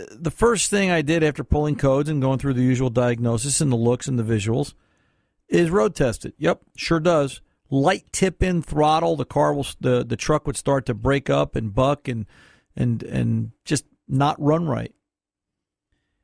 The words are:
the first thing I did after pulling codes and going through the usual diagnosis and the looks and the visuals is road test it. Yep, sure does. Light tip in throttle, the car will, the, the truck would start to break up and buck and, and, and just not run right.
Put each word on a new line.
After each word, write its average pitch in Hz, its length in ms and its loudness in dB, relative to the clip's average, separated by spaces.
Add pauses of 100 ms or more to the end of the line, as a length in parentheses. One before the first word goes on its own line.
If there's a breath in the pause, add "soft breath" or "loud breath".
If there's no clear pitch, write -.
(100)
the 147 220 -6
first 226 360 2
thing 196 220 2
I 170 100 2
did 156 220 0
after 147 220 0
pulling 151 320 0
codes 139 320 2
and 156 120 -2
going 131 200 0
through 135 140 -2
the 123 80 2
usual 127 280 2
diagnosis 120 720 0
and 151 100 2
the 120 60 2
looks 120 320 0
and 131 100 -2
the 113 60 -2
visuals 113 500 -2 (720)
is 170 220 2
road 202 240 2
test - 320 -2
it. 107 120 -14
Yep, 160 240 -2 (140)
sure 165 240 0
does. 156 400 0 (300)
Light 151 420 2
tip 190 300 0
in 180 200 0
throttle, 156 520 2
the 143 120 -4
car 147 260 0
will, 143 140 -4 (120)
the, 123 240 0
the 120 140 -6
truck - 300 -2
would 143 100 -4
start 139 300 -2
to 120 80 -2
break 127 340 -2
up 143 260 0
and 110 200 -6
buck 135 340 0
and, 113 160 -6 (500 soft breath)
and, 117 280 0
and 117 500 -2 (140)
just - 180 -2 (220)
not 143 340 0
run 156 260 2
right. 117 280 -4 (1300)